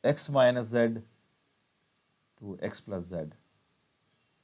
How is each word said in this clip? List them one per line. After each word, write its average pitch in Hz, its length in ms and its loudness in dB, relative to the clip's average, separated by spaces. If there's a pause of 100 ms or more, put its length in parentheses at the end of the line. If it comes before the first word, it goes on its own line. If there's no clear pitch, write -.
X 147 240 0
minus 123 400 4
z 117 280 2 (1400)
to 101 200 -12
x 110 200 -6
plus 92 260 -8
z. 90 100 -8 (1300)